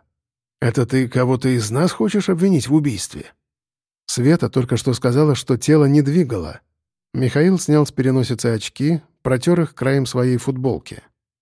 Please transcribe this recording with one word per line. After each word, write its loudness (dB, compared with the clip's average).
"Это 0
ты 0
кого-то 0
из -2
нас 0
хочешь -2
обвинить 2
в 2
убийстве?" -2
Света 2
только -2
что -2
сказала, 2
что -2
тело 4
не 4
двигало. -2
Михаил 2
снял 2
с -8
переносицы -2
очки, -2
протер 0
их -4
краем 0
своей 0
футболки. -6